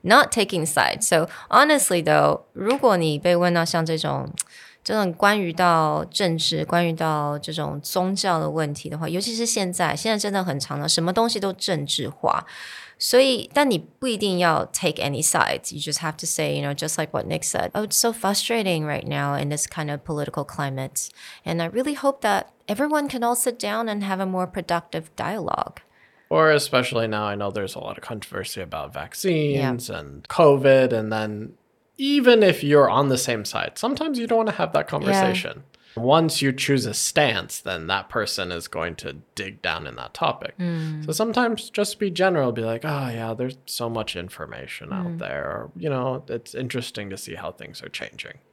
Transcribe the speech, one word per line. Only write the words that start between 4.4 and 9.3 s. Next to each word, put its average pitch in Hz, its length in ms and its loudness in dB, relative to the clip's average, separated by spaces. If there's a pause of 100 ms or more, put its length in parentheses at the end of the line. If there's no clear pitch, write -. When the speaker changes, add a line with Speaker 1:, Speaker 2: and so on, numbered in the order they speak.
Speaker 1:
这 202 120 -2
种 196 180 0
关 208 280 4
于 170 120 -2
到 160 520 4
政 170 340 0
治， 156 260 -2
关 170 220 2
于 165 60 0
到 151 460 -2
这 151 140 -10
种 147 280 -6
宗 185 340 -2
教 180 240 0
的 156 120 0
问 151 220 -2
题 143 160 -10
的 143 80 -8
话， 160 120 -4
尤 170 120 -2
其 226 140 -6